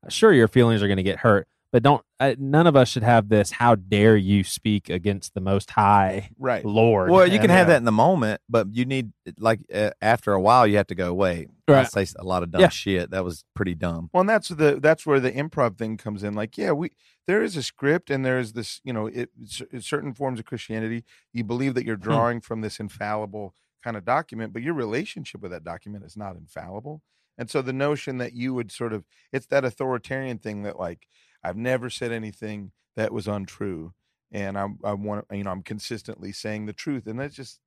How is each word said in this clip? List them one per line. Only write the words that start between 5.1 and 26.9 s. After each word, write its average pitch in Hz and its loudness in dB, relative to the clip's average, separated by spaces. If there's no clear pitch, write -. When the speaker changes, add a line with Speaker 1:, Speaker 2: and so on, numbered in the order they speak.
Speaker 1:
the 95 -6
Most 98 -2
High 101 4
Speaker 2:
Right. 127 -2
Speaker 1:
Lord?" 110 4
Speaker 3:
Well, 185 8
you 190 2
can 208 4
Speaker 2:
Yeah. 180 8
Speaker 3:
have 180 8
that 165 6
in 120 0
the 117 4
moment, 117 2
but 113 2
you 120 -2
need, 131 -4
like, 110 0
uh, 104 0
after 110 2
a 95 2
while, 117 6
you 104 2
have 98 2
to 92 -8
go, 90 -4
"Wait, 90 -2
I 151 6
Speaker 1:
Right. 131 6
Speaker 3:
say 101 -2
s-, - -6
a - -18
lot 92 -2
of 85 -10
dumb 95 0
Speaker 1:
Yeah. 180 8
Speaker 3:
shit. 90 -2
That 92 -4
was 87 -10
pretty 92 -4
dumb." 82 -6
Speaker 2:
Well, 180 2
and 196 2
that's 220 -2
the, 147 2
that's 151 2
where 143 2
the 127 0
improv 131 -2
thing 110 -6
comes 104 -10
in. 104 -6
Like, 107 -8
yeah, 202 -4
we, 160 -4
there 202 0
is 185 -6
a 139 -6
script 147 -2
and 135 -4
there 127 0
is 113 -6
this, 113 -12
you 131 -10
know, 110 -6
it, 120 -10
c-, - -16
certain 147 -6
forms 131 -6
of 113 -12
Christianity, 110 -8
you 117 -6
believe 123 -4
that 120 -2
you're 110 -6
Speaker 1:
Hmm. 92 -14
Speaker 2:
drawing 113 0
from 110 -10
this 107 -10
infallible 104 -10
kind 117 -10
of 95 -14
document, 113 -4
but 117 -10
your 165 -6
relationship 127 -8
with 95 -12
that 82 -14
document 98 -14
is 82 -20
not 98 -12
infallible. 101 -16